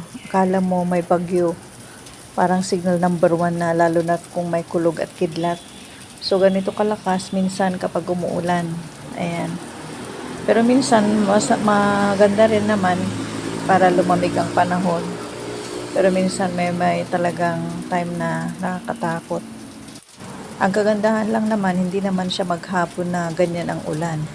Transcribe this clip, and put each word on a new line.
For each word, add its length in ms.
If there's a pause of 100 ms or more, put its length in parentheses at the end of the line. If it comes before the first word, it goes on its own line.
(240)
akala 400
mo 240
may 160
bagyo. 480 (800)
Parang 320
signal 320
number 400
one 240
na, 160
lalo 240
na't 320
kung 160
may 160
kulog 400
at 160
kidlat. 400 (640)
So, 160
ganito 320
kalakas 640
minsan 400
kapag 320
umuulan. 640 (480)
Ayan. 320 (920)
Pero 240
minsan, 400 (240)
mas, 320
maganda 880
rin 160
naman 320 (720)
para 240
lumamig 400
ang 240
panahon. 480 (880)
Pero 160
minsan 480
may, 160
may 400
talagang 480 (320)
time 240
na 400
nakakatakot. 840 (1120)
Ang 160
kagandahan 560
lang 160
naman, 320
hindi 240
naman 280
siya 200
maghapon 640
na 200
ganyan 360
ang 160
ulan. 320 (180)